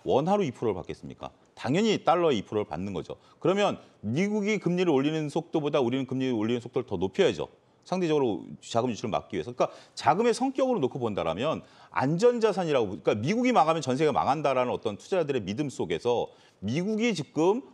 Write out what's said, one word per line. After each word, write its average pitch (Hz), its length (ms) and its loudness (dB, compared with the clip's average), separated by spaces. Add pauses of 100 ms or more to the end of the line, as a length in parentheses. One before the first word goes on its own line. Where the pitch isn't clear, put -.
원화로 165 400 2
이 143 80 -2
프로를 117 220 -4
받겠습니까? 73 560 -12 (240)
당연히 175 500 0
달러의 160 360 4
이 - 20 -8
프로를 104 240 -4
받는 95 280 -8
거죠. 78 240 -8 (220)
그러면 196 380 2 (240)
미국이 202 560 0
금리를 175 340 0
올리는 147 380 0
속도보다 151 500 -2
우리는 127 280 0
금리를 131 260 -2
올리는 113 260 0
속도를 120 280 -6
더 101 100 -6
높여야죠. 95 500 0 (360)
상대적으로 147 600 0 (180)
자금 117 280 -2
유출을 113 200 -6
막기 78 260 -4
위해서. 90 180 -6
그러니까 - 240 -2 (180)
자금의 214 380 2
성격으로 262 460 0
놓고 127 200 -2
본다라면 98 640 -2 (300)
안전자산이라고, 175 960 2
그러니까 120 280 -2
미국이 214 360 0
망하면 165 300 4
전 131 160 -2
세계가 151 140 2
망한다라는 127 600 2
어떤 101 260 -4
투자자들의 143 460 -2
믿음 113 260 -4
속에서 98 580 -2 (360)
미국이 202 520 0
지금, 170 480 0 (100)